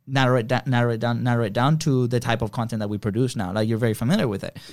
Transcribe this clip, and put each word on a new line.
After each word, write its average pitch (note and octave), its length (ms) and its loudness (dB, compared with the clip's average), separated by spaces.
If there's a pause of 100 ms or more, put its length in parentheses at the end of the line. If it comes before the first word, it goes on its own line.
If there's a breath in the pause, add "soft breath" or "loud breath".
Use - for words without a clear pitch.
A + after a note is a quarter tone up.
narrow C3 320 2
it A2+ 120 0
down, B2 180 0
narrow A#2+ 260 2
it A2+ 60 -2
down, A#2 240 -2
narrow A#2+ 220 2
it G2 80 -2
down C3+ 260 2
to B2+ 300 2
the B2 100 0
type A#2 240 -2
of A2 80 -4
content A#2 300 -4
that G#2 80 -4
we G#2 100 -4
produce A#2 380 -2
now. F#2 160 -4
Like, A2 160 0
you're A2+ 100 0
very A#2 160 0
familiar D3+ 320 0
with G2 160 -4
it. - 160 -10 (140 loud breath)